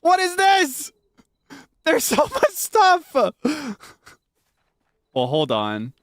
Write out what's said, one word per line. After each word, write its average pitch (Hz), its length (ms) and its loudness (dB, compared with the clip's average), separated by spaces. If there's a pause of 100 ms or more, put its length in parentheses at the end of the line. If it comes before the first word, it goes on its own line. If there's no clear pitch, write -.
What 359 180 2
is 370 160 -2
this? 381 560 0 (920)
There's - 200 0
so - 140 -2
much 523 340 0
stuff. 370 640 0
Well, 254 640 -4 (1500)
hold 143 240 -2
on. 107 520 -4